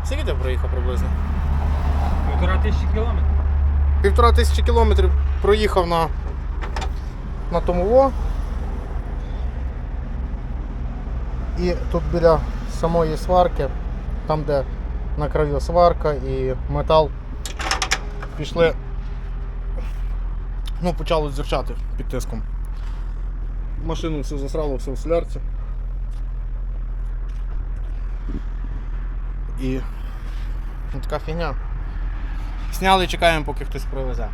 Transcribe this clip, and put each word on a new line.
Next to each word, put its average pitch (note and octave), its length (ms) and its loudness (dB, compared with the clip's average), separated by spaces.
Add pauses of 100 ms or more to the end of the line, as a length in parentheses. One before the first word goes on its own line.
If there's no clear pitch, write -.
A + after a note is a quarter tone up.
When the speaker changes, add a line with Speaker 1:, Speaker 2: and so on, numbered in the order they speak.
Speaker 1:
Скільки - 200 0
ти D#3+ 100 0
проїхав E3 360 0
приблизно? F#3+ 380 0 (1200)
Speaker 2:
Півтора - 280 2
тисячі A3 360 4
кілометрів. G#3+ 400 4 (680)
Speaker 1:
Півтора A#3 300 6
тисячі - 300 4
кілометрів A3+ 480 6 (320)
проїхав G3+ 440 4
на, E3 200 2 (1500)
на E3+ 80 2
тому F3+ 240 2
во. C4 260 6 (3500)
І F3+ 160 2 (180)
тут E3 100 0 (100)
біля E3 280 6 (400)
самої E3 360 2
сварки, F3 520 4 (580)
там D#3 160 0
де C#3 220 2 (540)
на D3 100 0
краю D3 320 2
сварка E3+ 520 4
і C3 420 0 (160)
метал, D3 400 4 (1300)
пішли, D#3+ 380 2 (2000)
ну, F3 120 0
почало D3+ 360 0
дзюрчати C3+ 440 -2 (220)
під B2+ 120 -4
тиском. A2+ 340 -4 (1400)
Машину D#3+ 360 -2
все C#3+ 180 -4
засрало, C#3+ 380 -2
все C3 160 -4
в B2 60 -4
солярці. E3 420 0 (4000)
І C3 200 -2 (1120)
ну, B2+ 60 -4
така D3+ 180 -2
фігня. D#3+ 360 -2 (1160)
Сняли, F#3 340 4
чекаємо, E3 380 4
поки C#3+ 200 -4
хтось - 200 -4
привезе. B2+ 500 -2